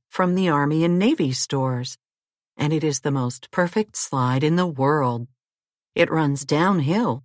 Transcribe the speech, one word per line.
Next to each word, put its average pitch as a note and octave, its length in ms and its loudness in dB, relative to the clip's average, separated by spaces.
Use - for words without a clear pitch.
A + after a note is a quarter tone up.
from F3+ 260 0
the F#3 120 2
Army D3+ 360 2
and F3 160 2
Navy G3+ 320 2
stores, B2+ 640 -4
and D3 160 -2
it D#3 120 0
is D3 180 -2
the D3 100 -2
most B2 400 -4
perfect F#3 440 -2
slide C3 480 0
in D#3+ 140 2
the F3+ 100 0
world. C3+ 600 0
It E3+ 160 2
runs C#3+ 340 -2
downhill E3 800 0